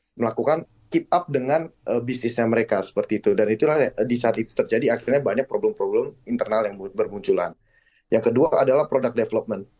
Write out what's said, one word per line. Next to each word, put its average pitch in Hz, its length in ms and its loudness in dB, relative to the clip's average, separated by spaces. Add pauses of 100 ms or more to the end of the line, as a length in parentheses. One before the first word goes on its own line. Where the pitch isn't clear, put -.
(140)
melakukan 120 500 -2 (240)
keep 165 220 -2
up 175 180 0
dengan, 143 400 -2 (160)
eh, 120 160 -2
bisnisnya 120 460 -4
mereka 113 360 2
seperti 104 380 -2
itu. 104 120 2
Dan 104 160 2
itulah, 151 340 2
eh, 120 160 0
di 120 180 0
saat 117 200 2
itu 107 180 -6
terjadi 117 420 0
akhirnya 127 240 0
banyak 117 260 -2
problem-problem 107 720 -2 (100)
internal 113 380 0
yang 101 120 -4
bu-, 95 160 -10
bermunculan. 95 600 -2 (560)
Yang 113 240 2
kedua 135 260 4
adalah 135 300 2
product 127 280 0
development. 107 480 -2 (160)